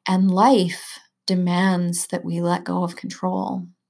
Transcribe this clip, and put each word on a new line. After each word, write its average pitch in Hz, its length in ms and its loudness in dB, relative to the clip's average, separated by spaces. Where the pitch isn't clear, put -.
And 185 260 2
life 196 680 2
demands 180 840 0
that 175 180 -6
we 170 160 -4
let 175 240 -2
go 180 180 -2
of 175 140 -6
control. 185 720 -6